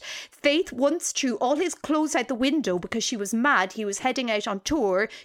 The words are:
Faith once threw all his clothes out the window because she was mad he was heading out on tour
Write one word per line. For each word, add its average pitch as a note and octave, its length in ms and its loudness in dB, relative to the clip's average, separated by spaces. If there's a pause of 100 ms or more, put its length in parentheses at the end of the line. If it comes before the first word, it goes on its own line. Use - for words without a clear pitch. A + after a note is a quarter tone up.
(320)
Faith D4 400 2
once C#4+ 400 0
threw B3+ 260 0
all B3+ 200 2
his F4 180 -2
clothes D#4 400 0
out B3 120 2
the C4+ 80 -4
window A#3+ 440 2
because G#3 240 -4
she B3 140 -2
was G3+ 160 -4
mad A3+ 400 2
he A3 120 -6
was G3 140 -4
heading B3+ 320 -2
out G#3+ 160 0
on G3 140 -4
tour G#3+ 480 2 (160)